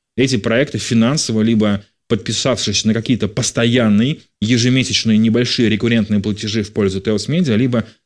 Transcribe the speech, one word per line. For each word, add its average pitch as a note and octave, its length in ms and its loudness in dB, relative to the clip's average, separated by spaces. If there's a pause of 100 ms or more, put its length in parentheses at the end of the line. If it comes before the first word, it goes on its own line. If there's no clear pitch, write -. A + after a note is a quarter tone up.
(160)
эти B2+ 220 0
проекты A#2 400 -2
финансово, A#2 640 0
либо G#2+ 420 2 (240)
подписавшись A2+ 760 -2
на A2 80 2
какие-то A2 340 -2
постоянные, A#2 920 0 (220)
ежемесячные, A#2 760 2
небольшие A2+ 520 2
рекуррентные A2 520 0
платежи G#2 420 -4
в F#2+ 80 -10
пользу G2 300 -2
Теос G#2+ 260 -2
Медиа, D3 280 0
либо A#2+ 300 0 (200)